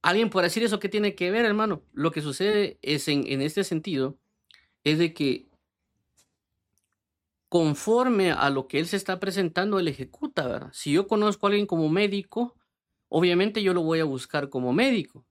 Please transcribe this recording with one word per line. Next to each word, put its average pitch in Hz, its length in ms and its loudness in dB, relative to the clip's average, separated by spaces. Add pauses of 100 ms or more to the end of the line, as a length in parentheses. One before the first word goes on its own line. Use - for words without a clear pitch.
alguien 202 280 2
podrá 185 140 2
decir: 220 180 0
"¿Eso 214 160 0
qué 208 100 -4
tiene 208 260 0
que 180 160 -2
ver, 226 140 2
hermano?". 214 380 0 (100)
Lo 156 180 0
que 156 120 -6
sucede 190 580 0
es - 280 -4
en, 143 180 0
en 135 160 -2
este 156 220 -2
sentido, 156 540 -4 (680)
es 151 140 2
de 165 140 2
que 143 360 -2 (2000)
conforme 190 800 2
a 143 200 0
lo 135 180 -2
que 143 100 -2
él 165 80 -2
se 202 100 -4
está 190 220 -4
presentando, 190 600 -2
él 175 100 0
ejecuta, 139 580 -6
¿verdad? 87 280 -6
Si - 180 -4
yo 196 160 2
conozco 208 380 0
a - 20 4
alguien 208 180 2
como 165 220 0
médico, 202 680 -2 (540)
obviamente 180 540 2
yo 185 100 2
lo 175 80 2
voy 160 200 2
a 160 40 2
buscar 139 460 -4
como 127 240 0
médico. 233 560 0